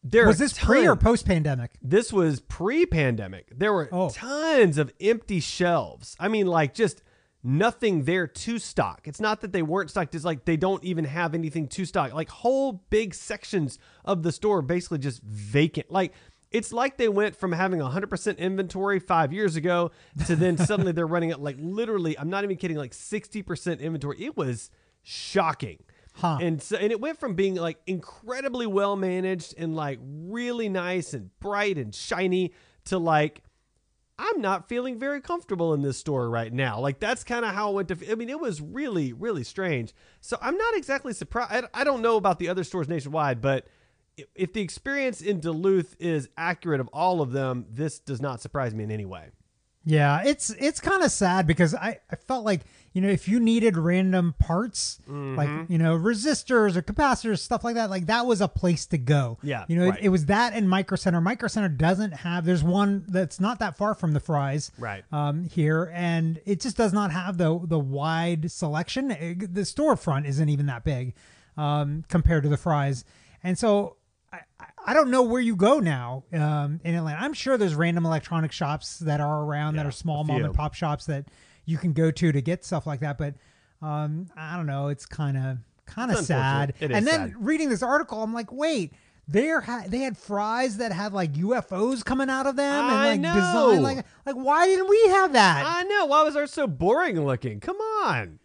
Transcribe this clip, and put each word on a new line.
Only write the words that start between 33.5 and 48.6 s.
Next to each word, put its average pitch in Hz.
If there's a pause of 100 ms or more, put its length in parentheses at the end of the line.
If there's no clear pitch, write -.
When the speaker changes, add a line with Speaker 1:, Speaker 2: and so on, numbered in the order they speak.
Speaker 1:
"I'm 403
not 190
feeling 247
very 277
comfortable 190
in 143
this 139
store 131
right 117
now." 120
Like, 139
that's 233
kinda 240
how 202
it 196
went 196
to 185
f-, 170
I 226
mean, 233
it 294
was 202
really, 175
really 165
strange. 156 (260)
So -
I'm 277
not 440
exactly 277
surprised. 233
I, 226
I 277
don't 269
know 226
about 190
the 170
other 185
stores 165
nationwide, 143
but 135 (520)
i-, 151 (100)
if 185
the 220
experience 262
in 190
Duluth 170
is 156
accurate 165
of 123
all 170
of 127
them, 131
this 143
does 127
not 131
surprise 123